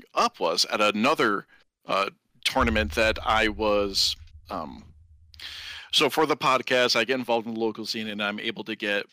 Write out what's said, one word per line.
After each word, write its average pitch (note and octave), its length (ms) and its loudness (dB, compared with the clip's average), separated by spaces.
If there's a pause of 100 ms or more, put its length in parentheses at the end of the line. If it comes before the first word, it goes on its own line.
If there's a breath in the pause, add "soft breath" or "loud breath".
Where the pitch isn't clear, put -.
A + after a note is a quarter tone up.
(140)
up G#3+ 260 0
was F2 260 0
at G#2+ 140 -2
another, G#2+ 640 2 (400 soft breath)
uh, G2 240 0 (340)
tournament A2 480 0
that A2 320 2
I A2 240 2
was, G#2 680 0 (340)
um... D2+ 340 -10 (1080 loud breath)
so C#3+ 180 2
for D#3 160 4
the C#3+ 100 0
podcast, B2+ 600 2
I A2+ 80 4
get B2+ 140 0
involved A#2 280 -2
in A#2 80 -8
the A2+ 60 -4
local A2 260 -2
scene, A2 220 -6
and G#2 140 -6
I'm G#2 160 -2
able G#2+ 260 -6
to A2 120 -8
get, G2+ 360 -2